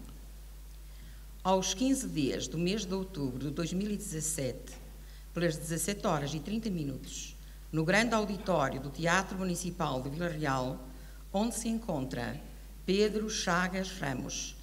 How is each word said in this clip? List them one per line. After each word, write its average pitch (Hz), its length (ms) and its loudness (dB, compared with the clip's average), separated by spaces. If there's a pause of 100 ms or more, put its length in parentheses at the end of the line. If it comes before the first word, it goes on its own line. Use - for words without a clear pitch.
(1400)
Aos 190 320 6
quinze 262 340 4
dias 131 400 2
do - 80 -4
mês 185 300 2
de 185 80 -2
outubro 143 440 -2
de 147 120 -2
dois 165 200 -2
mil 196 200 0
e 202 80 0
dezassete, 147 760 -4 (600)
pelas 170 240 2
dezassete 165 480 -2
horas 143 260 2
e 156 80 -2
trinta 220 300 -2
minutos, 139 680 -4 (340)
no 156 140 4
grande 220 300 6
auditório 175 640 4
do 143 80 -6
Teatro 170 480 2
Municipal 170 640 0
de 135 80 -2
Vila 165 200 0
Real, 143 540 0 (480)
onde 220 240 2
se - 140 -2
encontra 135 720 -2 (460)
Pedro 208 420 4
Chagas 185 640 2
Ramos, - 720 -4